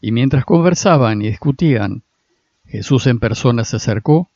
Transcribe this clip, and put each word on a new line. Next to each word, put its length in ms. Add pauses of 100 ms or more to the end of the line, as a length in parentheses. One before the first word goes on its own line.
y 100
mientras 340
conversaban 760
y 60
discutían, 720 (640)
Jesús 400
en 140
persona 460
se 100
acercó 600